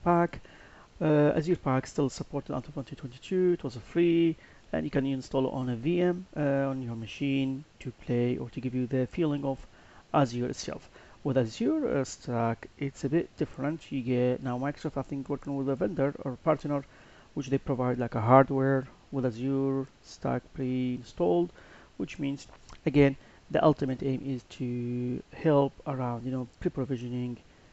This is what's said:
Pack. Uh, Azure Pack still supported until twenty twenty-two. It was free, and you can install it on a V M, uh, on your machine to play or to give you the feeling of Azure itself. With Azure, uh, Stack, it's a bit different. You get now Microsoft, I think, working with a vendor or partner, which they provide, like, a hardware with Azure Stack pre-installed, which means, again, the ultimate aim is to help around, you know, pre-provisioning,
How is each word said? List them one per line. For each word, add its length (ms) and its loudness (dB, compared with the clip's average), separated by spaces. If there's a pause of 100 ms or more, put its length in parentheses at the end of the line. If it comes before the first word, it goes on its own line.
Pack. 360 2 (600)
Uh, 360 4
Azure 200 0
Pack 300 0
still 220 0
supported 460 -8
until 180 -6
twenty 240 -10
twenty-two. 580 0
It 100 -8
was 120 -6
free, 600 2 (360)
and 120 0
you 60 -4
can 160 2
install 400 0
it 60 -2
on 160 -2
a 80 -2
V 240 0
M, 260 0 (100)
uh, 340 0
on 120 -4
your 140 -6
machine 680 -2 (160)
to 100 -10 (160)
play 300 2
or 140 -6
to 100 -10
give 140 -4
you 120 0
the 200 0
feeling 380 -2
of 140 -2 (560)
Azure 320 2
itself. 420 -8 (360)
With 140 2
Azure, 640 0
uh, 40 0
Stack, 640 -4 (120)
it's 260 -6
a 40 0
bit 280 0
different. 560 -4
You 100 -2
get 400 2
now 160 -4
Microsoft, 380 -4
I 60 -4
think, 260 -8
working 280 -6
with 120 -2
a 80 2
vendor 360 0 (120)
or 80 -4 (100)
partner, 420 0 (500)
which 120 -6
they 120 0
provide, 420 0
like, 160 -2
a 40 0
hardware 680 6 (240)
with 120 -2
Azure 600 0 (160)
Stack 400 -6 (100)
pre-installed, 960 -2 (460)
which 220 -8
means, 300 -4 (380)
again, 280 6 (380)
the 120 4
ultimate 380 2
aim 220 -2
is 180 -6 (160)
to 640 -4 (100)
help 400 4 (140)
around, 380 -4
you 80 -4
know, 160 -4 (100)
pre-provisioning, 800 -4 (360)